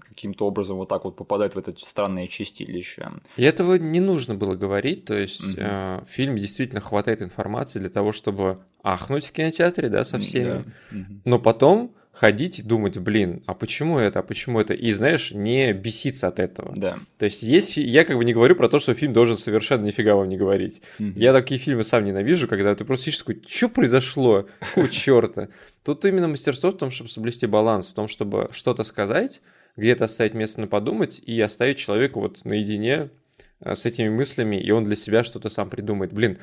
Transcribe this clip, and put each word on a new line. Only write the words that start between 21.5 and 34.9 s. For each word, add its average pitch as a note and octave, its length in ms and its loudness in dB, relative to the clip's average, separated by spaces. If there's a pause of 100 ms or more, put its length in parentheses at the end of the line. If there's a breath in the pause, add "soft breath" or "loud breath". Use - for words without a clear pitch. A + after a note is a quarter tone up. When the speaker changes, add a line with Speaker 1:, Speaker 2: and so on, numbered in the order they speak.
Speaker 2:
фильмы B2+ 240 -2
сам A2+ 220 2
ненавижу, A2 420 0
когда G2+ 280 2
ты G#2 100 -8
просто C3 200 -2
сидишь D#3 140 -4
такой: - 220 -8
«Чё - 280 -2
произошло? B2+ 760 4 (140 loud breath)
Какого - 300 2
Speaker 1:
<laughs> - 0 -
Speaker 2:
чёрта?» A2 600 2 (340 loud breath)
Тут - 220 -4
именно F#3+ 220 4
мастерство D3 420 0
в F#3+ 80 -4
том, C3 140 -4
чтобы A#2+ 180 -12
соблюсти A#2 380 -4
баланс, G#2+ 420 2
в - 40 -20
том, G#2+ 140 -4
чтобы G#2 440 -4
что-то A#2 320 -4
сказать, A#2+ 580 -2 (340 soft breath)
где-то A#2 300 2
оставить A2 300 -2
место A2 260 -6
на G#2+ 60 -6
подумать C3+ 580 -2
и A2+ 160 -2
оставить B2 380 0
человека A#2 400 0
вот G2+ 260 -8
наедине, G#2+ 640 -2 (520 soft breath)
э, - 120 -6
с - 140 -8
этими A#2 220 0
мыслями, A2 480 -2
и F2+ 120 -4
он A2+ 140 4
для G#2 120 0